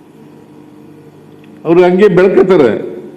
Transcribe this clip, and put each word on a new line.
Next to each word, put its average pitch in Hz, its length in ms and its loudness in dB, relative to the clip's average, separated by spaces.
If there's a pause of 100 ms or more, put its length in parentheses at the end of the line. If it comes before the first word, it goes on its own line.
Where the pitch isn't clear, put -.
(1600)
ಅವ್ರು 170 180 2
ಹಂಗೆ 185 260 2
ಬೆಳ್ಕತಾರೆ, 180 960 0 (140)